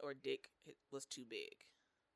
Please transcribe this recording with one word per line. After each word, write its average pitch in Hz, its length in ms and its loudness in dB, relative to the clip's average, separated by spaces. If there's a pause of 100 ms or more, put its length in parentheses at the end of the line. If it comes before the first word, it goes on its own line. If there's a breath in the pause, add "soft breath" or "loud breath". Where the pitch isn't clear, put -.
or 143 120 2
dick 135 340 2 (420)
was 139 140 -2
too 127 240 -6
big. 95 240 0 (640)